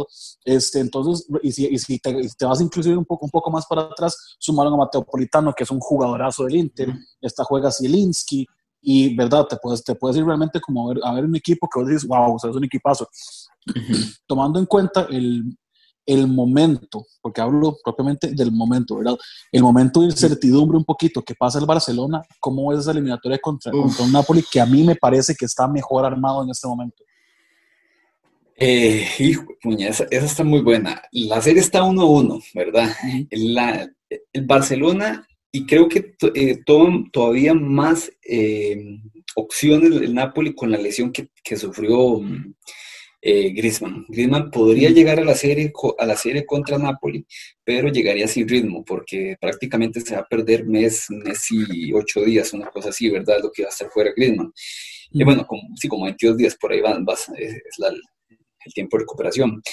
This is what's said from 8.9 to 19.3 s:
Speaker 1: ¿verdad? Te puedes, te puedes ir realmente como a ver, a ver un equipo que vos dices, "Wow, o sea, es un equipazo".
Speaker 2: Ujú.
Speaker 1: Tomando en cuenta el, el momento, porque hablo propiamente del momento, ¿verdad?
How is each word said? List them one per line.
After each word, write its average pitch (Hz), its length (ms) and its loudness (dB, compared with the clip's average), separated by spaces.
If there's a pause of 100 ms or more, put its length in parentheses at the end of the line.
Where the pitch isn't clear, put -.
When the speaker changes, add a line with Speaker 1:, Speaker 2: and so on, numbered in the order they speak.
Speaker 1:
¿verdad? 127 340 4
Te 120 100 -6
puedes, 120 240 -6
te 127 120 -4
puedes 131 200 -2
ir 156 80 0
realmente 156 360 0
como 123 280 -4
a 123 60 -4
ver, 120 100 -4
a 120 80 -2
ver 131 140 -2
un 165 100 0
equipo 170 320 -2
que 127 120 -4
vos 131 100 -2
dices, 151 160 -2
"Wow, 120 300 2
o - 20 -10
sea, 117 100 -6
es 120 80 -6
un 135 80 -2
equipazo". 131 420 -2 (600)
Speaker 2:
Ujú. 120 300 -4 (280)
Speaker 1:
Tomando 143 320 0
en 185 60 2
cuenta 185 460 2
el, 123 320 -2 (640)
el 135 200 4
momento, 131 800 0 (160)
porque 113 220 -6
hablo 147 420 0
propiamente 143 480 -2
del 127 180 0
momento, 113 460 0
¿verdad? 120 220 -2 (340)